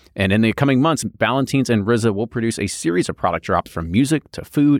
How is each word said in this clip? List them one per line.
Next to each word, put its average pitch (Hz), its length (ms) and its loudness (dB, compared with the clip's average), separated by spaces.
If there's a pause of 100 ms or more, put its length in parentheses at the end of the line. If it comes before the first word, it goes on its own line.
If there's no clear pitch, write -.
(160)
And 98 160 0
in 107 100 2
the 110 120 2
coming 139 260 2
months, 156 240 0
Ballantine's 123 680 -2
and 104 160 2
rizza 113 260 2
will 107 140 -4
produce 113 320 -4
a 101 80 -2
series 165 420 -2
of 78 80 -6
product 85 280 -2
drops 87 260 -2
from 82 200 -8
music 135 420 0
to - 120 -12
food 147 340 2